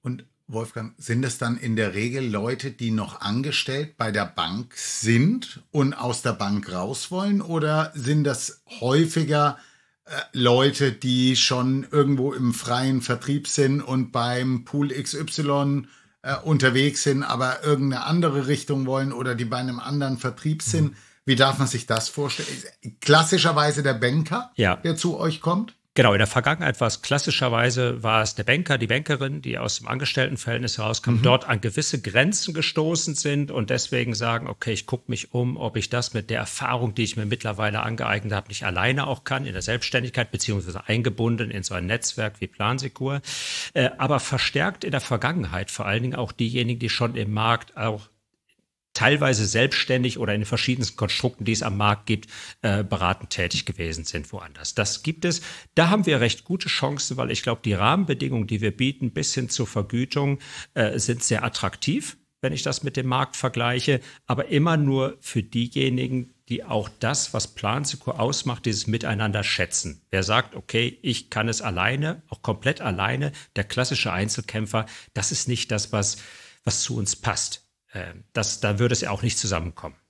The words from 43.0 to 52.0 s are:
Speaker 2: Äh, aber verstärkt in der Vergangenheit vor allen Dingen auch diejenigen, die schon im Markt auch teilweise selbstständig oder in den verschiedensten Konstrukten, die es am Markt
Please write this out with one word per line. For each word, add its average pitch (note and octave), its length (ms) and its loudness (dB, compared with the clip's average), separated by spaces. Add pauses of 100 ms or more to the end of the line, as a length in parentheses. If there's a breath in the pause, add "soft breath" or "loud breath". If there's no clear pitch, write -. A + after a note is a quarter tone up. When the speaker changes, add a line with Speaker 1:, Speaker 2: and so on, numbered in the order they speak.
Speaker 2:
Äh, C3 240 4
aber C#3 220 2
verstärkt - 640 0
in E3 80 -2
der C3+ 80 0
Vergangenheit A2 720 -2
vor G#2 140 -6
allen A2 180 0
Dingen B2+ 100 -2
auch B2 160 -4
diejenigen, A#2+ 480 -2
die A#2 100 -4
schon A#2+ 280 0
im G#2 160 -2
Markt A2+ 440 0
auch G#2+ 320 -4 (840)
teilweise C3 540 4
selbstständig B2+ 720 2
oder G#2 160 0
in G#2 60 0
den G#2 60 -2
verschiedensten B2+ 500 -2
Konstrukten, - 480 -2
die A2+ 80 2
es G#2+ 100 0
am G2 140 -2
Markt G#2 300 4